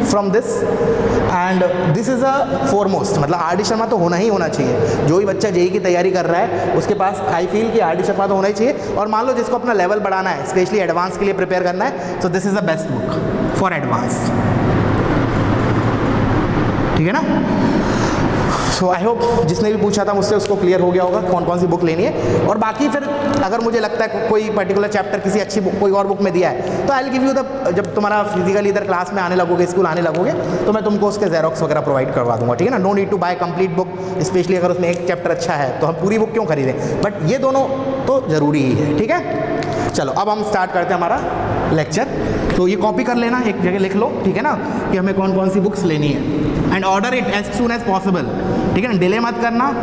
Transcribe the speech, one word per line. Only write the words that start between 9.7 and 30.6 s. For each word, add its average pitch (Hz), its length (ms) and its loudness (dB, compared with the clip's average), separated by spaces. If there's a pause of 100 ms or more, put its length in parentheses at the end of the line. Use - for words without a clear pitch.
लेवल 196 260 2
बढ़ाना 190 320 -2
है, 143 160 -4
specially 185 320 0
एडवांस 180 400 0
के 202 60 -2
लिए 196 100 0
प्रिपेयर 185 280 0
करना 180 220 0
है, - 360 -4
so 190 60 -2
this 170 160 0
is 202 100 0
the 202 100 0
best 160 220 -2
book - 260 -4 (440)
for 185 160 0
advance, 127 480 -2 (2750)
ठीक 156 100 2
है 185 60 0
ना। 311 320 0 (1400)
So, - 20 2
I 185 140 2
hope 233 480 0
जिसने 214 280 0
भी 202 100 0
पूछा 202 220 2
था 202 100 0
मुझसे, 202 200 0
उसको 202 220 0
क्लियर 180 240 2
हो 180 100 2
गया 180 120 2
होगा 180 180 0
कौन 180 240 0
कौन 175 160 0
सी 185 60 2
बुक 170 180 0
लेनी 165 200 2
है। - 420 0
और 214 120 0
बाकी 220 300 0
फिर 285 140 -2 (400)
अगर 226 180 0
मुझे 233 200 0
लगता 220 240 -2
है 214 60 -4
को-, 220 200 -2
कोई 214 200 2
पर्टिकुलर 202 380 0
चैप्टर 202 300 -2
किसी 190 200 0
अच्छी 196 220 -2
बुक, 190 200 0
कोई 202 100 4
और 196 160 2
बुक 196 140 0
में 196 120 0
दिया 175 180 2
है, 151 360 -2
तो 277 60 2
I'll 269 160 0
give 254 140 0
you 269 120 2
the, 269 380 -2
जब 202 220 -2
तुम्हारा 208 280 2
फिजिकली 202 460 0
इधर 202 160 0
क्लास 180 280 -2
में 202 100 -2
आने 175 120 0
लगोगे, 175 320 2
स्कूल 180 200 0
आने 160 140 0
लगोगे, 170 320 0
तो - 400 -2